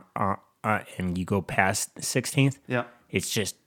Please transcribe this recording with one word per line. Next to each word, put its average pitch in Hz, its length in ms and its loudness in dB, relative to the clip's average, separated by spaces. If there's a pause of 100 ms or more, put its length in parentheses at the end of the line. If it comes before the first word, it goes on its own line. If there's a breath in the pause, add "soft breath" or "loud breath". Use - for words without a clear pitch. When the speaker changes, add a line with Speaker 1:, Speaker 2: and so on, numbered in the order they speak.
(220)
Speaker 1:
uh, 98 140 0 (300)
uh, 107 140 2 (180)
and 90 200 -2
you 92 60 -2
go 98 180 0
past - 600 0
Sixteenth, 135 640 2
Speaker 2:
Yeah. 123 160 -2 (260)
Speaker 1:
it's 98 200 -2
just 104 260 -2 (120)